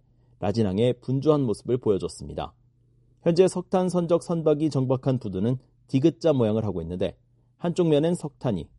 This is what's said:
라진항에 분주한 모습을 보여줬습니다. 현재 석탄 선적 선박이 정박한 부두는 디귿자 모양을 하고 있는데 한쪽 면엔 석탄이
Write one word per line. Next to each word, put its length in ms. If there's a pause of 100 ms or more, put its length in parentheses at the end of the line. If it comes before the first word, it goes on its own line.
(420)
라진항에 500
분주한 500
모습을 360
보여줬습니다. 760 (680)
현재 260
석탄 400
선적 360
선박이 460
정박한 500
부두는 380 (300)
디귿자 460
모양을 320
하고 160
있는데 340 (420)
한쪽 300
면엔 280
석탄이 520 (120)